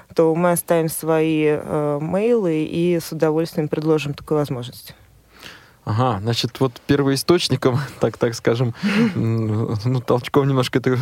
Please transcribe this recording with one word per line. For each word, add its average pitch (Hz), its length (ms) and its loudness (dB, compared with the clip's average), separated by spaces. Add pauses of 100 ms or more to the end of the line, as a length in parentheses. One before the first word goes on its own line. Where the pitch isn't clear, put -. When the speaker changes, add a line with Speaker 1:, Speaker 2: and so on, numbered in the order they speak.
(140)
Speaker 1:
то 160 220 4
мы 175 160 2
оставим 170 380 0
свои, 156 580 0
э, 147 540 -2
мейлы 180 640 0
и 170 340 0
с - 120 -10
удовольствием 160 560 0
предложим 151 460 0
такую - 260 -2
возможность. 127 560 -8 (920)
Speaker 2:
Ага, 113 360 0
значит, 117 400 -2
вот 131 260 0
первоисточником, 139 920 2 (120)
<laughs> - 100 -18
так, 120 180 0
так 117 180 0
скажем, 120 380 0 (420)
м, 113 680 0
ну, 127 160 0
толчком 123 480 2
немножко 131 320 0
это 127 220 0